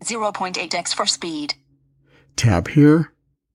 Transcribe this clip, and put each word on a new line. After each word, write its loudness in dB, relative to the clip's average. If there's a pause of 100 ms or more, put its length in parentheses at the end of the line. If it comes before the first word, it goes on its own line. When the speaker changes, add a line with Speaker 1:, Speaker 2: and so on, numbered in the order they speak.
Speaker 1:
zero -4
point -8
eight -6
x -6
for -2
speed. -6 (800)
Speaker 2:
Tap 0
here. 4 (420)